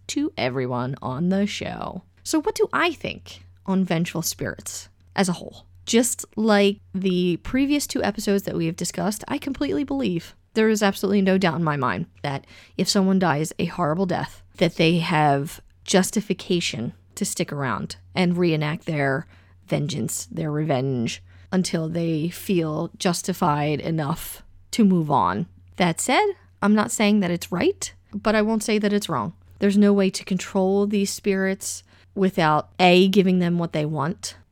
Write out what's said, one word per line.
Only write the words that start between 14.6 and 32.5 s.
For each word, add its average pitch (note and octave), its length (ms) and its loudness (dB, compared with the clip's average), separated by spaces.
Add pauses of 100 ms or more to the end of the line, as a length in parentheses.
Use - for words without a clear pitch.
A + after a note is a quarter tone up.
they E3+ 220 4
have D#3 640 2 (500)
justification - 840 -4 (220)
to G3+ 100 -4
stick - 260 -4
around C3+ 460 -6 (180)
and F3 220 2
reenact D#3 480 0
their C#3+ 420 -2 (400)
vengeance, - 640 -4
their D#3+ 200 -6
revenge, C3+ 680 -2 (300)
until E3+ 380 -2
they E3 400 -2
feel E3 680 -2
justified D3+ 840 0
enough D#3+ 600 -4 (300)
to A3 140 4
move E3+ 260 4
on. G2+ 340 0 (300)
That F3 240 0
said, F4 260 2 (360)
I'm G3+ 120 4
not G#3+ 180 2
saying G#3 280 4
that F3 120 0
it's E3+ 200 -6
right, - 420 -2 (200)
but G#3+ 220 0
I G#3+ 60 4
won't A3 220 0
say G#3+ 160 0
that G#3 140 2
it's G#3 160 -2
wrong. C3 240 -2 (260)
There's G3+ 180 4
no G3+ 140 8
way G3 180 4
to - 160 -6
control F#3+ 600 0
these G3+ 240 0
spirits F#3+ 720 -4 (320)
without E3+ 540 2 (100)